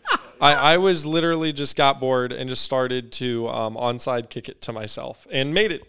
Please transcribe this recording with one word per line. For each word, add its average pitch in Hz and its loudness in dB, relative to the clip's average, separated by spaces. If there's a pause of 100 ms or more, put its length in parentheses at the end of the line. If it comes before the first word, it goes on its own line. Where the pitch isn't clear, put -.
(420)
I, 147 8
I 143 4
was 180 2
literally 160 0
just 139 -4
got 139 2
bored 127 0
and 131 -8
just 123 -2
started 127 -2
to, 120 -4
um, 113 -4
onside 120 -2
kick - -12
it - -20
to 117 -8
myself 110 -10
and 139 0
made 202 2
it 151 -10